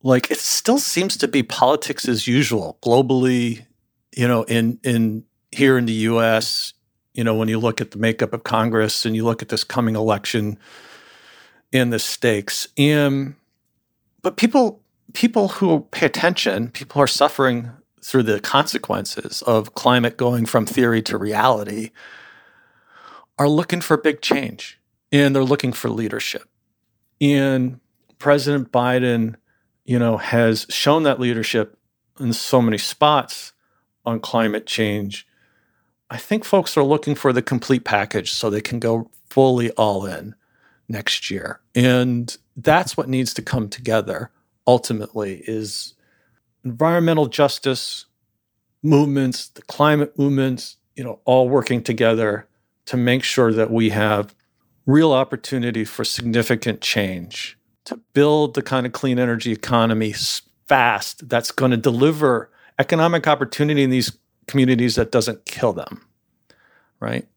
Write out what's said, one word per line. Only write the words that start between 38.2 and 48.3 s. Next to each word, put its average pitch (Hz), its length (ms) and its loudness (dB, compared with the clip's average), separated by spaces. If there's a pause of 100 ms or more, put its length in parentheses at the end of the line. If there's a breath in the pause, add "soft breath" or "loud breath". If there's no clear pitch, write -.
so - 160 -4
they 104 120 -2
can 120 180 -8
go 113 320 -2 (180)
fully 127 440 4
all 101 340 0
in 90 300 -12 (520)
next - 400 -6
year. - 320 -10 (140)
And 123 640 2 (200)
that's 156 400 2
what - 120 -4
needs 131 260 -2
to - 80 -8
come 113 260 -4
together - 600 -4 (380)
ultimately, 107 800 0
is 110 480 -8 (720)
environmental 156 600 2
justice - 800 -2 (760)